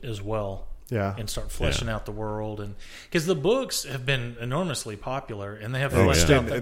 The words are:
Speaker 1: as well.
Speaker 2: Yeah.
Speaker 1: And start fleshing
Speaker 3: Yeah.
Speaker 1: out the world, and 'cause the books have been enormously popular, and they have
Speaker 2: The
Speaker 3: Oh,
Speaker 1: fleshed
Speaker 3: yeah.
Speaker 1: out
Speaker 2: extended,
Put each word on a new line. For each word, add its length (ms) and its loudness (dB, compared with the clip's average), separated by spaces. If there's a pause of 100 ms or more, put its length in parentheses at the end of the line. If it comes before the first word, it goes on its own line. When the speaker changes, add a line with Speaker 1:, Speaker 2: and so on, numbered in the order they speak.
Speaker 1:
as 180 -6
well. 460 -4 (220)
Speaker 2:
Yeah. 280 0
Speaker 1:
And 120 -6
start 200 -4
fleshing 380 0
Speaker 3:
Yeah. 80 -2
Speaker 1:
out 100 -6
the 60 -6
world, 480 -4
and 140 -6 (360)
'cause 160 2
the 80 4
books 500 2
have 220 -6
been 320 0
enormously 580 -2
popular, 580 -6
and 200 -6
they 60 0
have 120 0
Speaker 2:
The 100 6
Speaker 3:
Oh, 20 8
Speaker 1:
fleshed 240 8
Speaker 3:
yeah. 80 10
Speaker 1:
out 60 6
Speaker 2:
extended, 200 -2